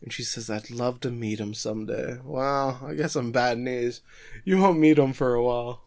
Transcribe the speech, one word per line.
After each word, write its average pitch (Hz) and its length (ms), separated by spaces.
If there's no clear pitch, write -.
and 123 100
she - 80
says, 113 300
"I'd 107 180
love 120 300
to 131 100
meet 110 300
him 104 160
someday." 110 680
Wow, 135 640
I 151 80
guess 151 220
I'm 120 160
bad 123 260
news. 123 440
You 190 140
won't 190 180
meet 156 220
him 135 140
for 127 200
a 120 100
while. 120 440